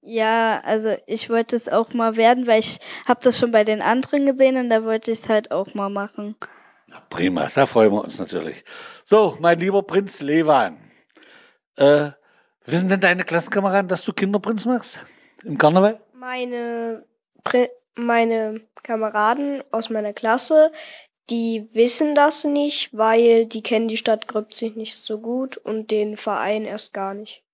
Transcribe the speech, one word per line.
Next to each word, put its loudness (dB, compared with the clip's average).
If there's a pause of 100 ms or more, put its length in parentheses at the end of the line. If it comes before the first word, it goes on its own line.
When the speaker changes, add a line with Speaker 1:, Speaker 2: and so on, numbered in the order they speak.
Speaker 1:
Ja, 0
also 0 (100)
ich -8
wollte 0
es -4
auch 0
mal 0
werden, 4
weil 4
ich -8 (300)
hab 4
das 2
schon 0
bei 4
den 0
anderen 0
gesehen 4
und -2
da 2
wollte -2
ich's -6
halt 0
auch -4
mal -6
machen. -10 (500)
Speaker 2:
Na -20
prima, -2
da 4
freuen 4
wir -2
uns -10
natürlich. -8 (400)
So, 2
mein 2
lieber 0
Prinz -4
Lewan, 2 (1000)
äh, 4 (520)
wissen -2
denn 0
deine 2
Klassenkameraden, 0
dass -4
du -4
Kinderprinz -2
machst -4 (380)
im -8
Karneval? 4 (140)
Speaker 3:
Meine -8 (400)
Pri-, 0 (240)
meine -2 (220)
Kameraden -2 (120)
aus -4
meiner -6
Klasse, 4 (580)
die -4
wissen 2
das 4
nicht, -2
weil 4
die -10
kennen -2
die -4
Stadt -2
Gröbzig -8
nicht -12
so -10
gut -6
und -8
den -2
Verein -4
erst -10
gar -8
nicht. -18 (100)